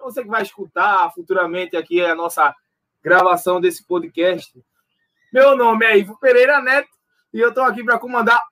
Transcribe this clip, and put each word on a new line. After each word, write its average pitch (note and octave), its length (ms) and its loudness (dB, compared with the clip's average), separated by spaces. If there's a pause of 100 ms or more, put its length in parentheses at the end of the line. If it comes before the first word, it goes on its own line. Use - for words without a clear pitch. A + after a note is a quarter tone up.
Você C4 240 -10
que G3+ 40 -18
vai A3 140 -2
escutar F#3 680 -2
futuramente F3 640 -4
aqui F3 280 -2
a E3 120 0
nossa E3 360 0 (480)
gravação F3+ 600 2
desse F3 260 -2
podcast. E3+ 760 -4 (720)
Meu C4+ 240 2
nome A3+ 300 2
é A3 100 4
Ivo G3+ 220 -2
Pereira C4 420 2
Neto C4 300 -2 (420)
e A3 60 -8
eu A#3 160 0
tô B3+ 60 -2
aqui B3 240 -2
pra C#4+ 120 0
comandar A#3+ 560 0